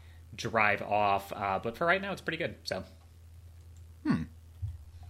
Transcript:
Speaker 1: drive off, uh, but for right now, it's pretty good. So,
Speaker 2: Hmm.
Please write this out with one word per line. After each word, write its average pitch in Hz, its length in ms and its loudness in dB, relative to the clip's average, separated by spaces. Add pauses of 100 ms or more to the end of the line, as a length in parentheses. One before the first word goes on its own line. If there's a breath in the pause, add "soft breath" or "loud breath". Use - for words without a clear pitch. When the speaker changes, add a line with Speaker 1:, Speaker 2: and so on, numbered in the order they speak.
(340 soft breath)
Speaker 1:
drive 104 460 2
off, 101 560 2
uh, 98 260 0
but 113 140 -4
for 170 100 0
right 185 140 4
now, 196 120 -6
it's - 100 -8
pretty 160 160 -4
good. 123 160 -4 (100)
So, 95 180 -6 (1200)
Speaker 2:
Hmm. 294 180 0 (880)